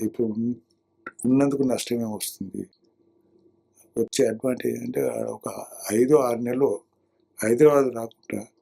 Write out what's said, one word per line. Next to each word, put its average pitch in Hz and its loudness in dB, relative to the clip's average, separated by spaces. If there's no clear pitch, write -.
ఇప్పుడు 113 -2
ఉన్-, 113 -4
ఉన్నందుకు 135 2
నష్టమే 120 -2
వస్తుంది. 98 -10
వచ్చే 117 0
అడ్వాంటేజ్ 117 -4
అంటే 123 -2
ఆడ 117 -4
ఒక - -12
ఐదో 127 6
ఆరు 123 2
నెలలు 120 0
హైదరాబాద్ 127 6
రాకుండా 117 -10